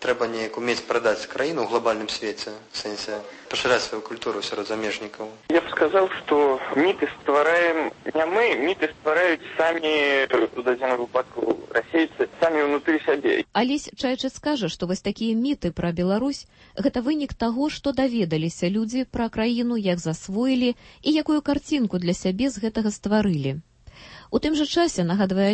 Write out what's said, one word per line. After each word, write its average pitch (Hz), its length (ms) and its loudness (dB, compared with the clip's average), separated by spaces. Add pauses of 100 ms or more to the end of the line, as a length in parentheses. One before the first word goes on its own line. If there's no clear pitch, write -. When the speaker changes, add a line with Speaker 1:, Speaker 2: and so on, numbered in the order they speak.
Speaker 1:
трэба 123 260 0
неяк 113 320 -6
умець 117 260 -2
прадаць 117 440 0
краіну 143 360 -2
ў 101 40 -4
глобальным 113 400 0
свеце, - 440 -6
у 110 240 -16
сэнсе 104 440 -6 (320)
пашыраць 123 320 2
сваю 110 180 -6
культуру 113 400 -6
сярод 101 260 -6
замежнікаў. 110 600 -6 (240)
Speaker 2:
Я 165 80 6
б - 120 -8
сказаў, 185 360 2 (120)
што 143 400 2 (160)
міты 185 320 2 (120)
ствараем 160 720 2 (220)
не 160 180 2
мы, 226 120 4 (160)
міты 156 320 0
ствараюць 165 520 2 (120)
самі, 160 380 2 (640)
у 123 80 -6
дадзеным 127 400 2
выпадку - 520 -2 (180)
расейцы, - 540 0 (120)
самі 160 280 4
ўнутры 147 360 2
сябе. 143 480 2
Speaker 3:
Алесь 254 440 0
Чайчыц 262 400 -2
скажа, 262 320 -2
што 175 180 -6
вось 185 180 -4
такія 226 300 -2
міты 233 380 0
пра 175 200 -2
Беларусь — 196 540 0 (380)
гэта 254 180 0
вынік 285 320 -2
таго, 240 340 0
што 285 240 -2
даведаліся 185 800 0
людзі 226 400 -2
пра 233 180 -2
краіну, 240 480 0
як 185 220 2
засвоілі 247 760 0 (280)
і - 100 2
якую 302 300 2
карцінку 277 560 0
для 180 160 0
сябе 196 360 0
з 202 140 -6
гэтага 220 260 0
стварылі. 180 680 0 (720)
У - 80 2
тым 302 160 2
жа 302 80 2
часе, 311 400 2
нагадвае 190 480 2